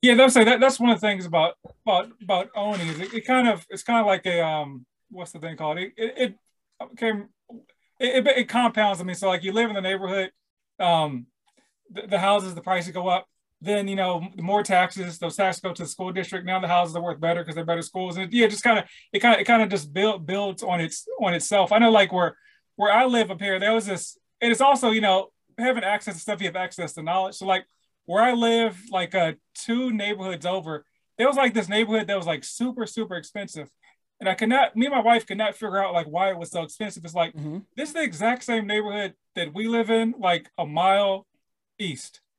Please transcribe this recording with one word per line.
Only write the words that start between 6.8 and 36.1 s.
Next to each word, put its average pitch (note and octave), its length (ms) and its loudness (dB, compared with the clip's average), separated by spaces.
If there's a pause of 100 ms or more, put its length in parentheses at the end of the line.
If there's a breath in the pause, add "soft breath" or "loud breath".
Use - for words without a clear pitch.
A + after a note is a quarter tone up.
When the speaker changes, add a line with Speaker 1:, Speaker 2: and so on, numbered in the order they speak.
Speaker 1:
okay, A3+ 300 -4 (880)
it, B3+ 260 2
it, C4+ 120 4
it B3 100 0
compounds. G#3+ 520 2
I F3+ 40 -8
mean, F3+ 100 -6
so, F#3+ 140 -2
like, F3+ 160 0
you F#3+ 80 -4
live A3+ 160 2
in G#3 80 -6
the F#3+ 40 -4
neighborhood, F#3+ 520 -4 (480)
um, D#3 460 2 (640)
the, G#3 200 -14
the G3 100 0
houses, F#3+ 380 2
the E3+ 60 -12
prices F3+ 300 -4
go F3+ 140 -4
up. F#3 220 0 (320)
Then, G3+ 260 -2
you G3 80 -4
know, F3+ 400 -2
the E3+ 80 -12
more G3+ 220 0
taxes, F3+ 560 0
those E3 160 -6
taxes F#3+ 260 0
go F3+ 100 -6
to E3+ 120 -10
the D3 40 -12
school F#3 220 -8
district. F3+ 360 -8
Now F#3 120 -2
the F#3 80 -4
houses E3+ 300 2
are E3+ 60 -6
worth E3 180 -6
better E3+ 240 -2
'cause E3 100 -10
they're E3 100 -6
better E3 180 -2
schools. F3+ 340 -8
And F#3 160 -8
yeah, A#3 160 4
just G#3 160 -4
kinda, A3 200 2 (280 loud breath)
it G3+ 80 -2
kinda, A3+ 180 6
it - 80 -2
kinda A3 220 4
just D3+ 240 -6
build, F#3+ 340 0
builds G3 380 -4
on F3+ 160 -2
its, - 260 -8 (140)
on F#3+ 120 0
itself. F3 380 2
I G#3+ 80 6
know, A3+ 140 8
like, G3+ 200 6
where, F3 240 0 (380 soft breath)
where G3+ 180 2
I A#3+ 120 6
live A#3 260 2
up F3 100 -8
here, G3 200 -2
there G#3 120 0
was A3 140 0
this, F#3 320 -8 (220)
and A#3 100 2
it's A3+ 100 2
also, C4 300 4
you A3 100 2
know, F#3+ 280 2 (300)
having A#3 260 0
access G3+ 300 -2
to E3 60 -16
stuff, G#3 200 -8
you F#3+ 60 -4
have E3+ 100 -6
access F3 380 -8
to D#3+ 80 -12
knowledge. F#3+ 340 -2
So, F#3+ 100 -10
like, F#3 180 0 (400)
where F#3+ 180 2
I B3 100 4
live, A#3 480 2 (100)
like, F#3 240 -4
uh, E3 180 2 (220)
two A#3+ 380 -2
neighborhoods F#3+ 540 -4
over, D#3+ 380 -4 (340)
there A#3 80 4
was, C4+ 100 4
like, B3+ 180 2
this G3 140 -2
neighborhood G#3+ 400 0
that G3+ 80 -2
was, F3 100 -4
like, D#3 180 -4
super, B3 420 -6
super G#3 300 -8
expensive. E3 520 -12 (520 soft breath)
And F#3+ 80 -2
I F#3 60 0
could A3 140 -2
not, B3 280 4
me A#3+ 100 2
and C#4+ 80 -4
my B3 60 2
wife A3+ 260 4
could G3 120 -8
not G#3+ 160 -2
figure G3 280 -4
out, F3+ 120 -2
like, E3 120 0
why F3+ 240 0